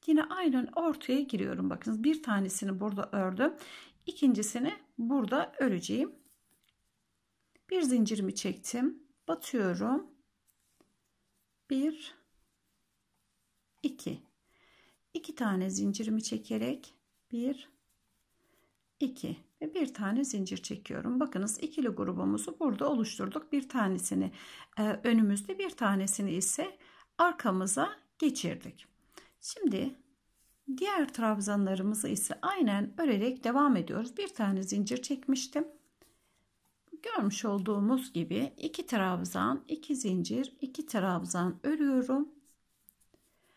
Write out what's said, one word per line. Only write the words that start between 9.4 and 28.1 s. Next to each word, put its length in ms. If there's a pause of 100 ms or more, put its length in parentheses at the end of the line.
Bir, 440 (1700)
iki. 480 (840)
İki 200
tane 360
zincirimi 520
çekerek 720 (380)
bir, 360 (1300)
iki 360 (240)
ve 140
bir 200
tane 300
zincir 380
çekiyorum. 580
Bakınız 420
ikili 260
grubumuzu 720
burada 300
oluşturduk. 600
Bir 160
tanesini, 640 (460)
e, 40
önümüzde, 760
bir 120
tanesini 640
ise 460 (400)
arkamıza 800 (220)